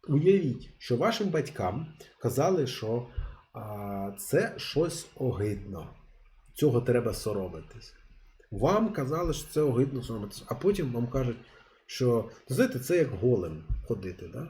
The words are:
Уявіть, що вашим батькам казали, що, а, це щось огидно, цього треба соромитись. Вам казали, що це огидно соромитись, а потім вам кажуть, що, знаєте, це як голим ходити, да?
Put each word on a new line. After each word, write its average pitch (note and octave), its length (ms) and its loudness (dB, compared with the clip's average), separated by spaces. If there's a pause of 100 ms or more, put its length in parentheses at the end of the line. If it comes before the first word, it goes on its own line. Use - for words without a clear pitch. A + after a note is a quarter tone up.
Уявіть, D#3+ 680 4
що A#2+ 200 0
вашим G3+ 320 0
батькам C#3 580 -2 (340)
казали, C#3+ 460 2
що, A#2 400 -2 (460)
а, G2+ 640 -6
це - 400 0
щось - 580 -2
огидно, G2 760 -4 (640)
цього B2 280 4
треба A#2 320 2
соромитись. F#2 800 -6 (580)
Вам G3 420 2
казали, D#3+ 400 -2
що - 160 -6
це D3+ 120 0
огидно C3 420 2
соромитись, G#2 440 -8
а B2+ 80 -4
потім F3 360 0
вам A#2+ 160 -2
кажуть, B2+ 300 0 (480)
що, A#2+ 440 2 (180)
знаєте, F#3 320 2
це F3 180 2
як D#3 120 4
голим F2+ 540 0 (240)
ходити, F#2 460 -6
да? D#3+ 160 -8